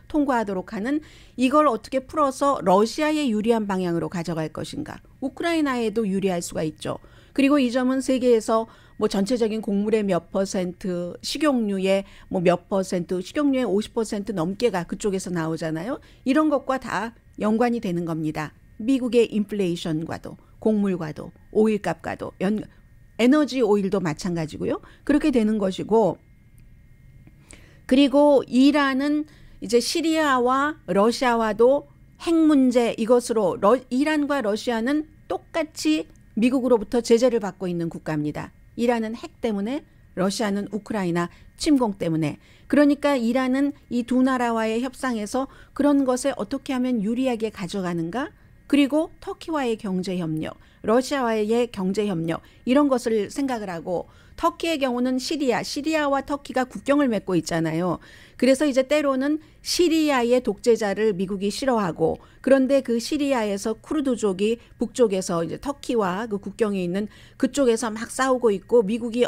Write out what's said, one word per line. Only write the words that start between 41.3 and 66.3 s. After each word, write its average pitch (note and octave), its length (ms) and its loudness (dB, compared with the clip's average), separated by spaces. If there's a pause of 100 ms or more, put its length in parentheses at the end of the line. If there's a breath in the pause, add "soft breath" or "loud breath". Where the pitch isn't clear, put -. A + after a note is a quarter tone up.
침공 B3 380 2
때문에. D#3+ 440 -2 (280 soft breath)
그러니까 C#4+ 500 4
이란은 C4 560 0 (180 soft breath)
이 A#3+ 140 -2
두 B3 180 2
나라와의 A#3 600 0
협상에서 B3 640 -4 (240 loud breath)
그런 C#4 320 2
것을 B3+ 320 0
어떻게 C4+ 360 -6
하면 B3 300 -2
유리하게 A#3 480 -2
가져가는가? F#3 800 -6 (360 soft breath)
그리고 C#4+ 440 2 (100)
터키와의 C#4+ 560 -4
경제협력, F3+ 800 -4 (260 soft breath)
러시아와의 A#3 880 0
경제협력, F#3+ 680 -2 (240 soft breath)
이런 C#4 240 4
것을 A3+ 420 0
생각을 A#3+ 400 -4
하고, E3+ 380 -6 (280 soft breath)
터키의 E4 420 -2
경우는 B3+ 400 0
시리아, B3+ 440 -2
시리아와 C#4+ 600 -2
터키가 C4+ 420 -4
국경을 C4 440 0
맺고 G3 280 0
있잖아요. E3 600 0 (380 loud breath)
그래서 C4 300 4
이제 C4 160 2
때로는 C#4+ 580 0 (220 loud breath)
시리아의 C#4+ 800 2
독재자를 G#3+ 720 0
미국이 F#3+ 360 -4
싫어하고, F3+ 680 0 (220 soft breath)
그런데 C4+ 420 4
그 A#3 160 -2
시리아에서 A3+ 760 -2
쿠르드족이 A3+ 840 -2 (200 soft breath)
북쪽에서 F#3+ 640 0
이제 D#3+ 140 -8
터키와 A3+ 680 -4
그 G3+ 120 -6